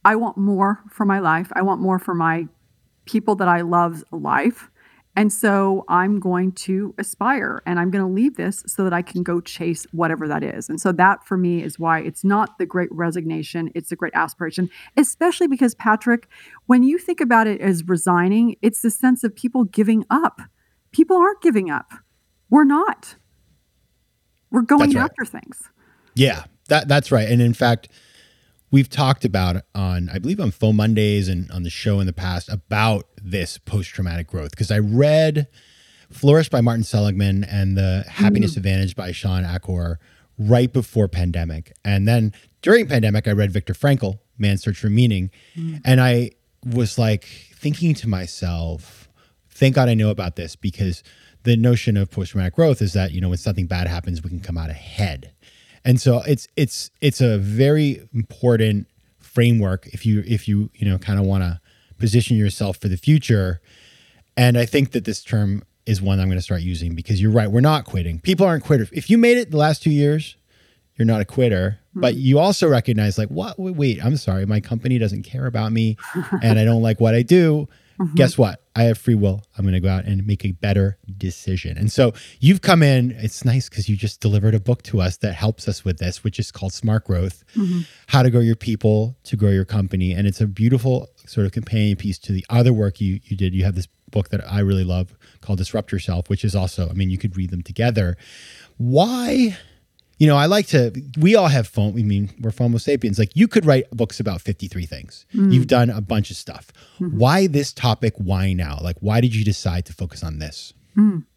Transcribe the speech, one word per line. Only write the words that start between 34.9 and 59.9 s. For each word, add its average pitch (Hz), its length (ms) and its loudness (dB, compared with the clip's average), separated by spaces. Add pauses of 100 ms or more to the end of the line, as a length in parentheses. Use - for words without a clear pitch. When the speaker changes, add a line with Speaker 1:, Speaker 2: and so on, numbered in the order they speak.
Speaker 2:
Flourish 147 380 4
by 127 120 0
Martin 117 220 2
Seligman 101 600 0
and 98 320 0
The 95 320 0
Happiness 175 460 2
Speaker 1:
Mm. - 40 -6
Speaker 2:
Advantage 95 380 -2
by 90 160 -10
Sean 92 320 -2
Achor 87 560 -4 (380)
right 120 340 2
before 110 360 0
pandemic. 85 640 -4 (100)
And 101 240 2
then 113 260 2 (280)
during 220 260 4
pandemic, 110 400 0
I 107 40 0
read 101 200 2
Viktor 98 220 -4
Frankl, 123 460 0 (180)
Man's 101 240 0
Search 101 160 -4
for 107 120 -2
Meaning. 104 420 2 (260)
Speaker 1:
Mm. 165 260 -10
Speaker 2:
And 131 180 4
I 120 300 2 (340)
was, 120 340 -2
like, 110 260 2 (300)
thinking 151 400 -2
to - 120 -8
myself, 85 1040 -6 (400)
"Thank 135 260 2
God 127 140 4
I 113 60 2
know 107 160 2
about 90 240 -6
this," 85 200 -12
because 95 480 -6 (400)
the 120 140 4
notion 117 400 2
of 98 140 -2
post-traumatic 92 440 -4
growth 156 260 2
is 95 120 -2
that, 95 180 0
you 87 100 -6
know, 92 80 -2
when 90 80 -2
something 95 300 -4
bad 90 200 -4
happens, 85 360 -6
we 85 60 -8
can 85 100 -8
come 85 180 -8
out 80 120 -6
ahead. 73 640 -8 (540)
And 127 140 4
so 123 220 2
it's, - 340 -4
it's, - 360 -4 (100)
it's 143 200 0
a 113 160 2
very 135 640 0 (120)
important 110 720 0 (320)
framework 110 760 0